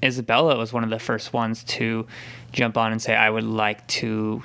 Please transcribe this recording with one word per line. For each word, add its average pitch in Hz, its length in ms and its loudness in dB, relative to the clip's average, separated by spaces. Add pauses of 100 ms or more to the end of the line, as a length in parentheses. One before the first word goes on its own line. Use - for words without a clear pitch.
Isabella 131 520 2
was 113 160 -2
one 117 120 -2
of 110 80 -2
the 113 80 -2
first - 340 -4
ones 113 300 -2
to 113 420 -2 (460)
jump 117 260 2
on 110 140 2
and 110 100 -4
say, 113 140 0
"I 110 160 6
would 110 120 0
like 110 440 -2
to 110 580 -2